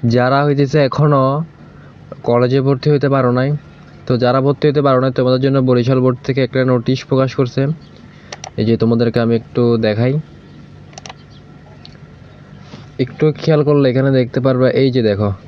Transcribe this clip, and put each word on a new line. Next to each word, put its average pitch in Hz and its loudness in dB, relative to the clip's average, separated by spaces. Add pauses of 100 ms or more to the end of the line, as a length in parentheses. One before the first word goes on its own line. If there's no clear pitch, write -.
(140)
যারা 127 2
হইতেছে 143 0 (100)
এখনও 143 2 (1040)
কলেজে 123 2
ভর্তি 139 0
হইতে 143 0
পারো 123 2
নাই। 131 0 (580)
তো 139 -2 (100)
যারা 123 2
ভর্তি 143 -2
হইতে 143 0
পারো 131 4
নাই, 131 -2
তোমাদের 127 2
জন্য 135 2 (120)
বরিশাল 127 2
বোর্ড 127 2 (100)
থেকে 135 -2
একটা 131 -2 (120)
নোটিশ 127 0 (100)
প্রকাশ 131 0
করছে। 135 -2 (1000)
এই 113 0
যে 113 2
তোমাদেরকে 117 0
আমি 117 0
একটু - -4 (240)
দেখাই, 113 0 (3000)
একটু - -4 (160)
খেয়াল 156 2
করলে 143 4
এখানে 135 2
দেখতে 123 -2
পারবে, 127 2 (160)
এই 135 2
যে 127 0
দেখো 104 0 (200)